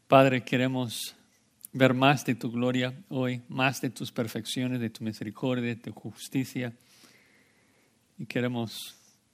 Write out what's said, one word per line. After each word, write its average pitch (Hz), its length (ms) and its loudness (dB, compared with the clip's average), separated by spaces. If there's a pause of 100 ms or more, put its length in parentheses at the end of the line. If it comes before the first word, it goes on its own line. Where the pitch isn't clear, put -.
Padre, 135 360 8
queremos 127 720 -2 (580)
ver 131 220 6
más 135 300 4
de 127 100 0
tu 117 160 -6
gloria 127 420 0 (160)
hoy, 127 400 -2
más 135 320 -2
de 135 80 -2
tus - 220 -8
perfecciones, 123 680 -4
de 113 120 -4
tu - 120 -12
misericordia, 120 640 -4
de 120 120 -4
tu - 160 -14
justicia. - 800 -6 (1500)
Y 113 80 -10
queremos 120 680 -4 (380)